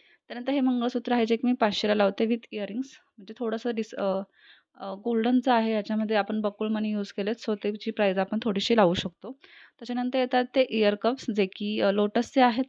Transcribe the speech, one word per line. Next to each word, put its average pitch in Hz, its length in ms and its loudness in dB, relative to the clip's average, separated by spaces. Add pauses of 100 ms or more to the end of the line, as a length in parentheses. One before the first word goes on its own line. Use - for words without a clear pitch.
(280)
त्यानंतर 240 240 -6
हे 277 80 0
मंगळसूत्र 247 520 0
आहे, 233 140 2
जे 226 100 2
की 233 100 -2
मी 247 60 4
पाचशेला 214 420 0
लावते 202 320 2
with 226 260 -2
इयरिंग्स, 214 360 -8 (280)
म्हणजे 214 220 -18
थोडंसं 233 360 -4
डिस-, 220 220 -6
अ, 196 260 -2 (580)
अ, 196 140 -10
गोल्डनचं 240 580 2
आहे, 226 200 2
याच्यामध्ये 214 440 -2
आपण 214 240 -2
बकुळ 208 280 -4
मणी 214 220 -2
यूज 208 220 -4
केलेत, 208 220 -4 (140)
so 214 140 0
त्याची 208 280 -4
प्राईस 196 280 0
आपण 196 240 -2
थोडीशी 202 340 0
लावू 185 180 6
शकतो. - 380 -8 (460)
त्याच्यानंतर 247 400 -4
येतात 254 260 2 (100)
ते 262 80 6
इयर 208 320 2
कप्स, 226 320 -2 (100)
जे 202 100 2
की, 208 340 -4
अ, 202 100 4
लोटसचे 208 500 2
आहेत. 247 280 4